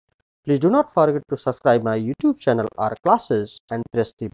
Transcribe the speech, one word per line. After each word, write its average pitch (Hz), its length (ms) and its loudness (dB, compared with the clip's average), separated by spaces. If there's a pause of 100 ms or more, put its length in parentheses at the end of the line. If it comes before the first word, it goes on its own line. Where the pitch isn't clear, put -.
(460)
please 143 140 2
do 156 100 2
not 285 240 0
forget 151 360 2
to 135 80 -6
subscribe 120 460 2
my 110 160 0
YouTube 135 400 -2
channel 117 280 0 (100)
R 107 160 -2 (100)
Classes 123 560 0 (100)
and 117 220 -6
press 113 260 -2
the 110 160 -8